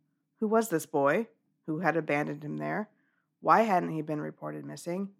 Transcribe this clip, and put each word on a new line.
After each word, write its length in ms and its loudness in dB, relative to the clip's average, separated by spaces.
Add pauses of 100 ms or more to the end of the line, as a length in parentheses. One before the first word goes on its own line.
(400)
who 80 0
was 220 2
this 160 0
boy? 400 2 (400)
Who 140 -4
had 180 2
abandoned 440 -2
him 140 -8
there? 320 -4 (540)
Why 220 6
hadn't 280 2
he 80 -4
been 220 -6
reported 420 -10
missing? 560 -6